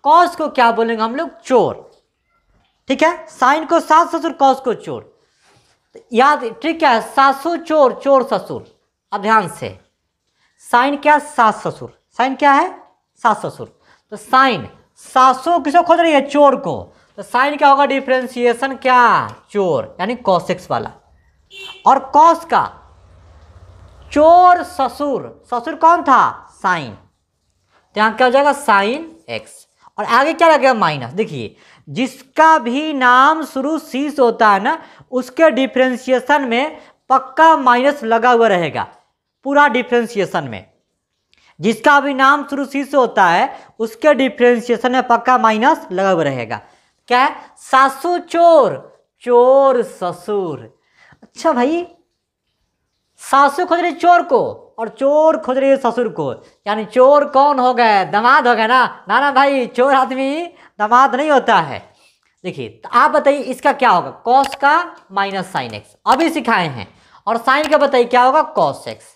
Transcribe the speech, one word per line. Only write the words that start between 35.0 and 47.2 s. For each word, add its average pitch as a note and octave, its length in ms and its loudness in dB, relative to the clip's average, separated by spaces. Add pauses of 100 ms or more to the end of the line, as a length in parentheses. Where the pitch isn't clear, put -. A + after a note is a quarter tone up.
उसके B3+ 400 0
डिफरेंशिएशन C4 920 -2
में B3+ 360 -4 (300)
पक्का D#4 480 2
माइनस C4 460 0
लगा A3+ 280 0
हुआ A3+ 160 4
रहेगा, D#3 400 -2 (580)
पूरा C#4+ 220 2
डिफरेंशिएशन A3+ 760 -4
में। G#2+ 220 -14 (920)
जिसका C#4 400 2
भी C#4 140 -2
नाम C4+ 340 0
शुरू C#4 180 -6
सी C#4 180 -8
से C#4 140 -4
होता G#3+ 280 2
है, F#3 240 0 (300)
उसके A3+ 360 0
डिफरेंशिएशन A#3+ 760 0
में B3 160 -2
पक्का A#3+ 300 2
माइनस A3 540 0
लगा F#3+ 200 0
हुआ E3 120 0
रहेगा। A#2+ 380 -6 (480)
क्या B3 100 2
है? C#4+ 160 0 (260)